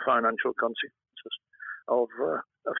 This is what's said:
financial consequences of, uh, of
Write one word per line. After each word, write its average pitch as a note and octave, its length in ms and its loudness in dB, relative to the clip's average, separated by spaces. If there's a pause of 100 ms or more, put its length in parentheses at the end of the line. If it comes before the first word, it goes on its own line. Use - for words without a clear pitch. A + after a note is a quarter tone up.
financial A#2 480 2
consequences - 800 -6 (540)
of, A#2+ 200 4 (140)
uh, D#3 160 0 (300)
of - 120 -2